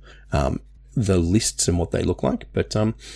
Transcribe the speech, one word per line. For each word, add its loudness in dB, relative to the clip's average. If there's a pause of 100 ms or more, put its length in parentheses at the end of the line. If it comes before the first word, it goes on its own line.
(340)
um, 0 (340)
the 2
lists 0
and 2
what -2
they -2
look -2
like. -2
But, -2
um, 0 (200)